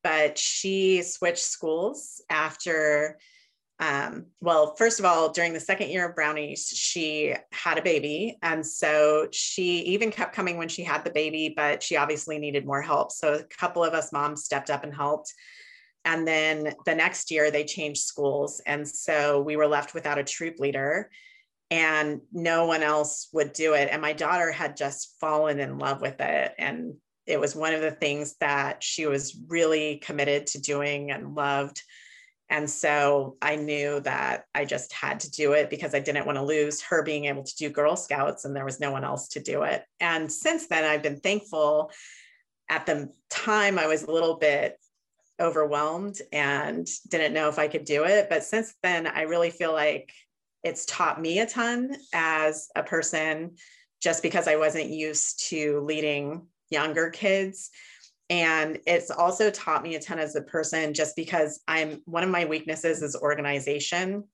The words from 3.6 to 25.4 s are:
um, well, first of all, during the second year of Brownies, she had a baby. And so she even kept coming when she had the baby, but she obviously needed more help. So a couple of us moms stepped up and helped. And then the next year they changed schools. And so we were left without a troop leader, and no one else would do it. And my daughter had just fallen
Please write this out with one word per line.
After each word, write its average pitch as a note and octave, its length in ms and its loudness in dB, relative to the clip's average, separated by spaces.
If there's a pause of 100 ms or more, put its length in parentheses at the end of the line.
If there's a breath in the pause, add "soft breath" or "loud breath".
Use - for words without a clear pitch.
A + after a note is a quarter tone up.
um, C#3+ 460 -2 (120)
well, D#3 380 4
first A3+ 220 4
of G3 60 2
all, E3 240 6
during E3+ 220 0
the D#3+ 80 -6
second F#3+ 300 -2
year F3 180 -2
of F3 80 -8
Brownies, D3+ 520 -2
she D3+ 680 -2 (160)
had D#3+ 260 0
a - 40 0
baby. E3 600 0
And D#3+ 240 -2
so D3+ 680 4
she F3 460 0
even G3+ 300 0
kept G#3+ 240 -4
coming F3+ 220 -2
when E3 140 -4
she E3+ 160 -8
had D#3 180 -2
the - 80 -2
baby, D#3 420 0
but D3 300 0
she E3 140 0
obviously D3+ 420 -2
needed C#3+ 260 -2
more C#3 160 -2
help. D3 300 0
So D3+ 220 0
a D3+ 100 -2
couple F3 400 -2
of E3 100 2
us D#3 200 -2
moms C#3+ 320 -2
stepped C#3 240 -4
up C#3+ 160 -2
and D3 100 -10
helped. D3 380 -2 (720 loud breath)
And E3 200 0
then D#3 500 0 (100)
the D#3+ 100 2
next F3 340 0
year D3+ 220 4
they D3 140 0
changed D3 380 -4
schools. C#3+ 640 -2
And D3 220 -2
so D3 540 2
we D3+ 160 -2
were D3+ 100 6
left D3 260 2
without D3+ 240 -2
a C#3+ 60 -2
troop E3 380 -6
leader, C#3 480 0 (600 loud breath)
and D#3 500 2 (100)
no E3+ 360 2
one D#3+ 160 2
else D3+ 500 0
would C#3+ 200 0
do D#3 200 2
it. C#3+ 180 4
And D3+ 100 -2
my D3+ 120 0
daughter E3 380 2
had D3+ 260 -4
just - 420 -6
fallen D3+ 400 2